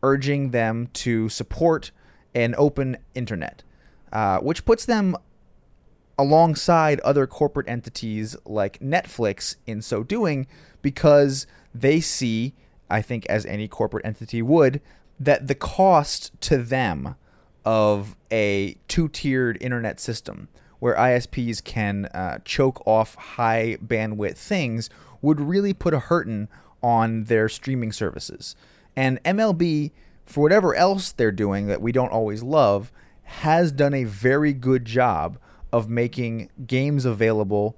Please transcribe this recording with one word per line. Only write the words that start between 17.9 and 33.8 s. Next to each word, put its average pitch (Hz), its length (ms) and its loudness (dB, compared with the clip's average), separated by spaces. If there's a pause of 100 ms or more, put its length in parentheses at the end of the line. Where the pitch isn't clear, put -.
a 101 460 0 (100)
two-tiered 131 720 -2
internet 120 400 -6
system - 480 -10 (300)
where 120 200 0
I 127 140 4
S 123 140 0
Ps 117 340 -6
can, 101 460 -4
uh, 90 380 -6
choke - 420 0
off 110 300 2
high 113 680 -2
bandwidth 110 520 -4
things 120 520 -4 (320)
would 147 200 2
really 190 340 0
put 175 180 0
a 147 60 0
hurtin' 110 500 -2 (340)
on 113 420 2
their 110 240 2
streaming 123 420 -4
services. - 640 -8 (400)
And 131 300 0
M 190 160 0
L 220 120 2
B, 160 400 0 (320)
for - 160 -4
whatever 175 340 6
else 190 380 2
they're 110 200 2
doing 101 340 0
that 101 160 -2
we 117 100 -2
don't 127 200 0
always 110 300 -2
love, 120 500 2 (320)
has 160 480 0
done 143 200 2